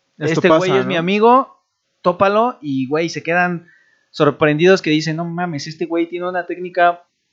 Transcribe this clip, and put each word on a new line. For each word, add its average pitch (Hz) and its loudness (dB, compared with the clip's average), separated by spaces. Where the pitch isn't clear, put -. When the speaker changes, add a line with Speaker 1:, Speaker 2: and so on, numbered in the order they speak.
Speaker 1:
Esto 156 -2
Speaker 2:
este 156 2
güey 160 4
Speaker 1:
pasa, - 2
Speaker 2:
es 127 -2
Speaker 1:
¿no? - -6
Speaker 2:
mi 175 -2
amigo, 208 2
tópalo", 196 0
y, 135 -4
güey, 156 -2
se 156 -10
quedan 175 -2
sorprendidos 156 2
que 165 -2
dicen, 156 -2
"No 170 -6
mames, 170 -8
este 160 -8
güey 165 -2
tiene 175 -8
una 180 -6
técnica 175 -2